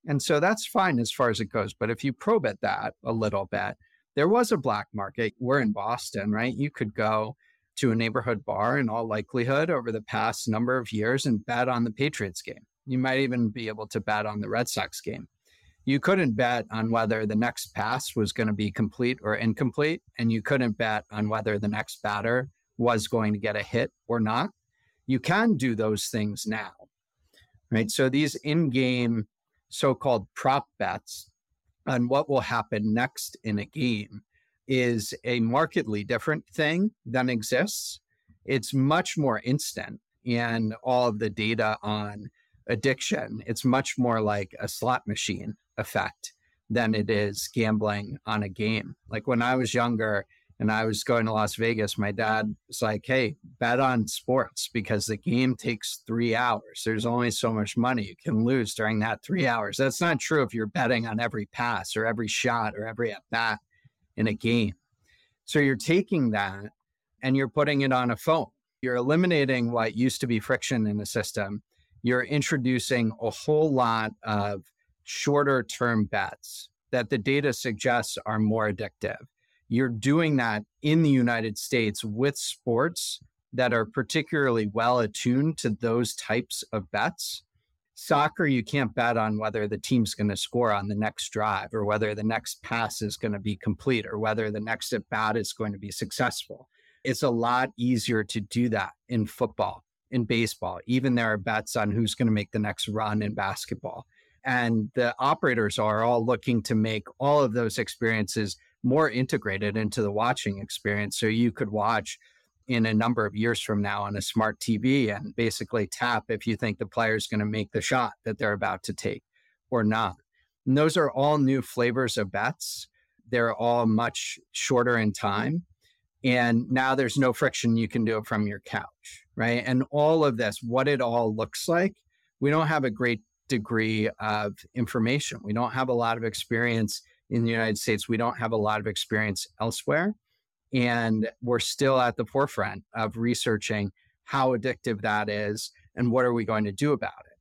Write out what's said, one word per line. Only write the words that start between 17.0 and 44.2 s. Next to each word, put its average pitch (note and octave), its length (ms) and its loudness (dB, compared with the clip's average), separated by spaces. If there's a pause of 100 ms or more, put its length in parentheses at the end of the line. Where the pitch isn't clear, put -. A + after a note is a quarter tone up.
the G#2+ 100 -2
next A#2 400 -2
pass A2+ 400 -4
was G#2+ 160 0
gonna G#2+ 220 0
be G2+ 180 -2
complete B2 500 -2
or G#2+ 140 0
incomplete, C3+ 680 0 (160)
and A#2 140 0
you A2 100 0
couldn't B2+ 360 0
bet G#2+ 340 0
on G#2+ 160 -2
whether G#2+ 320 0
the G#2 80 -2
next G#2+ 340 -4
batter A2+ 480 0 (280)
was A#2 300 2
going G#2+ 260 0
to G2+ 60 -2
get G#2 180 -2
a G2+ 40 -2
hit A#2 300 -2 (160)
or A#2 140 0
not. A2 300 0 (540)
You B2+ 140 2
can G#3 380 2
do B2 180 0
those G#2+ 320 0
things G#2 400 -4
now, G#2+ 240 -6 (1000)
right? A2 220 2
So C3+ 180 4
these C#3+ 260 0
in-game B2+ 920 0 (420)
so-called B2+ 640 0
prop C#3 320 0 (140)
bets - 500 -8 (560)
on B2 220 0
what C#3 220 2
will C3+ 100 4
happen A2 540 0
next - 500 -2
in G#2 160 0
a G2+ 60 -4
game G#2+ 560 -4 (440)
is B2 480 0 (120)
a B2 160 0
markedly A2+ 640 0
different B2 480 -2
thing E3 380 2 (140)
than B2+ 240 0
exists. B2+ 680 -2 (460)
It's B2 280 -2
much D3 440 2
more C3 260 2
instant - 560 -4 (240)
in A#2 500 -2 (100)
all B2 260 4
of G#2+ 100 -2
the A2 100 -2
data G#2+ 540 0
on G#2 460 -6 (380)
addiction. A#2 800 -2
It's A#2+ 200 -6
much B2+ 320 2
more A#2 240 2